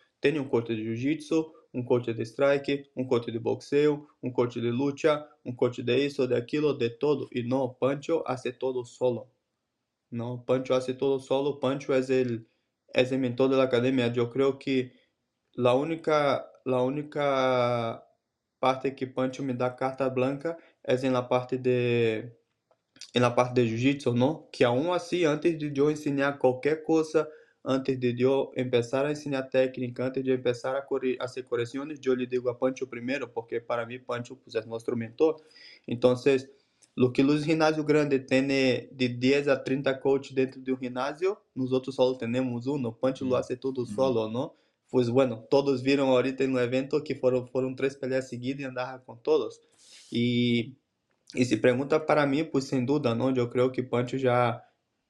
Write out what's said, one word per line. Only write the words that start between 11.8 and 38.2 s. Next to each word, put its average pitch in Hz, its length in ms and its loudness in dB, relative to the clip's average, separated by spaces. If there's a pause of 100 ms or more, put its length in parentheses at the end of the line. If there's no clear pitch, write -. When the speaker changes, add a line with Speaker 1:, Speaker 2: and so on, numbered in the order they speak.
Speaker 1:
es 131 160 0
el, 123 380 0 (440)
es 127 200 2
el 131 80 0
mentor 131 300 2
de 135 60 2
la 131 80 4
academia. 120 480 2
Yo 120 180 0
creo 135 280 0
que 127 340 -2 (640)
la 123 200 4
única, 151 760 0 (140)
la 127 180 2
única 131 1200 0 (540)
parte 131 380 0
que 131 100 -6
Pancho 131 380 -4
me 131 100 -4
da 123 220 -2
carta 131 320 -2
blanca 139 500 -2 (240)
es 127 220 0
en 131 80 2
la 123 160 0
parte 127 300 0
de, 120 800 0 (800)
en 123 80 4
la 123 120 4
parte 123 280 4
de 117 60 2
jiu-jitsu, 123 460 0
¿no? 131 360 0
Que - 140 2
aún 127 240 2
así, 175 360 -2
antes 156 340 2
de 147 140 -6
yo 139 160 2
enseñar 143 500 -2
cualquier 135 440 0
cosa, 156 460 2 (340)
antes 131 380 -2
de 120 160 0
yo 131 380 2
empezar 127 520 0
a 147 40 -2
enseñar 135 400 -6
técnica, 127 560 -2
antes 131 180 -4
de 131 60 0
yo 131 40 2
empezar 123 420 -2
a 139 100 -6
corre-, 131 340 -2
a 127 40 -6
hacer 127 200 -8
correcciones, 135 560 -6
yo 127 160 0
le 127 100 -4
digo 123 240 -2
a 120 80 -6
Pancho 131 300 -2
primero, 120 440 -6
porque 117 280 -6
para 120 260 -4
mí 120 120 -10
Pancho, 123 400 -8
pues, 110 180 -12
es 113 100 -4
nuestro 113 300 -6
mentor. 120 400 0 (500)
Entonces, 127 640 2 (460)
lo 123 160 2
que 135 100 2
los 147 220 2
gimnasios 156 400 2
grandes 143 420 2